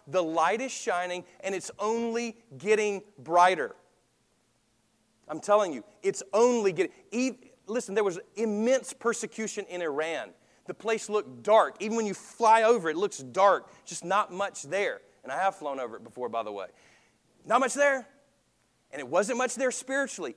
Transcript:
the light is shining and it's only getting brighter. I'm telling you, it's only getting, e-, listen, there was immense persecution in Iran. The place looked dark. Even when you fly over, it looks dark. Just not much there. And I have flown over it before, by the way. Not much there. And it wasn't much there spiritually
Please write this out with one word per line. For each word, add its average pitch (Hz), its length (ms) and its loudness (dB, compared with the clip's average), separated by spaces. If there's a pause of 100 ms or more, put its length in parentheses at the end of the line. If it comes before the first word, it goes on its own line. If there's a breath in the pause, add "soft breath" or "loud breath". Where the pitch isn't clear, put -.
the 175 160 0
light 165 400 2
is 254 100 -6
shining 180 520 -4 (160 loud breath)
and 196 140 -4
it's - 240 -6
only 226 600 -2 (180)
getting 208 460 0 (160)
brighter. 165 580 4 (1500)
I'm 151 120 -8
telling 202 340 4
you, 110 100 -10 (180 soft breath)
it's 190 200 -2 (100)
only 226 400 4
getting, 165 200 0 (180 loud breath)
e-, 247 220 0 (340)
listen, 202 280 -6
there 208 100 2
was 180 140 -2 (180)
immense 220 580 0
persecution 220 760 -4
in 175 140 -8
Iran. 151 480 -4 (340 soft breath)
The 180 80 -12
place 220 380 -4
looked 127 320 -4
dark. 202 380 6
Even 220 180 -2
when 220 80 0
you 190 80 -4
fly 226 480 4
over, 220 260 4
it 156 80 -2
looks 196 220 -4
dark. 147 500 2 (160 loud breath)
Just 175 220 -12
not 190 260 0
much 190 300 -6
there. 143 400 -2 (200 soft breath)
And 127 80 -14
I 139 60 -6
have 185 200 0
flown 139 220 -6
over 113 180 -6
it 104 80 -16
before, 117 260 -8
by 117 120 -4
the 104 100 -6
way. 98 160 -8 (760 soft breath)
Not 226 160 2
much 262 140 0
there. 277 340 0 (840)
And 147 100 -12
it 131 60 -10
wasn't 202 300 0
much 247 180 -2
there 254 160 -2
spiritually 254 680 -6